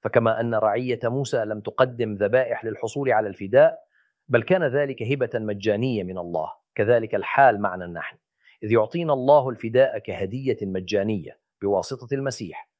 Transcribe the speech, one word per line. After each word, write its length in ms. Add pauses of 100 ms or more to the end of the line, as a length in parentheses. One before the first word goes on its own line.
فكما 380
أن 160
رعية 480
موسى 420
لم 160
تقدم 520
ذبائح 520
للحصول 460
على 160
الفداء، 520 (480)
بل 160
كان 200
ذلك 400
هبة 300
مجانية 720
من 140
الله، 340 (240)
كذلك 400
الحال 460
معنا 260
نحن، 300 (460)
إذ 80
يعطينا 420
الله 360
الفداء 500
كهدية 600
مجانية 800 (220)
بواسطة 520
المسيح 560 (100)